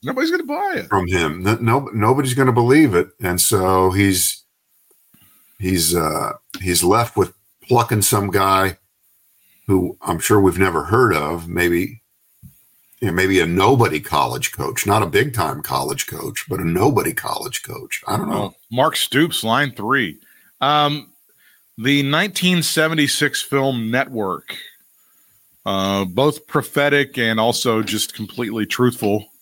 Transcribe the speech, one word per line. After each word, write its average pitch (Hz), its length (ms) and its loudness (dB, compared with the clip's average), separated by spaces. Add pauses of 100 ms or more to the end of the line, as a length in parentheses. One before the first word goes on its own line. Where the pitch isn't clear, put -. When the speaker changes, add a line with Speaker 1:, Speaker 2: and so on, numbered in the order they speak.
Speaker 1:
Nobody's 254 260 -2
gonna 349 140 -2
buy 339 320 -4
it. 156 140 -8
Speaker 2:
from 92 180 0
him? 85 340 -2
No, 104 140 2
no, 120 360 0
nobody's 123 440 2
gonna 131 180 4
believe 120 400 6
it. 87 160 0 (100)
And 90 220 0
so 95 500 4
he's, 95 520 0 (1160)
he's, 90 360 0
uh, 78 380 0 (280)
he's 87 220 0
left 110 340 2
with 95 160 0 (340)
plucking 113 360 2
some 101 260 0
guy 95 480 2 (920)
who 90 340 0
I'm 87 180 -4
sure 107 200 4
we've 92 200 4
never 85 240 0
heard 104 320 2
of, 82 320 -4
maybe, 87 540 -2 (960)
you 104 80 -2
know, 85 60 -2
maybe 95 260 2
a 82 80 2
nobody 95 520 4
college 67 520 -2
coach, 65 340 -6
not 107 160 2
a 90 60 0
big-time 95 560 -2
college 67 420 -4
coach, - 420 -10
but 92 120 -6
a 90 40 -6
nobody 87 500 0
college - 500 -8
coach. - 440 -12
I 98 100 -2
don't - 120 -4
know. 226 100 -4
Speaker 1:
Well, 98 160 -6 (160)
Mark 135 240 0
Stoops, - 480 -2
line 127 280 0
three. 110 480 -4 (420)
Um, 147 500 0 (680)
the 139 240 2
nineteen 180 580 0
seventy-six 151 800 0
film 135 500 -2
Network, 110 640 -4 (1120)
uh, 98 400 0
both 131 420 0
prophetic 143 680 0
and 113 220 0
also 113 420 0
just 104 320 -4
completely 110 540 -6
truthful. 113 580 0 (160)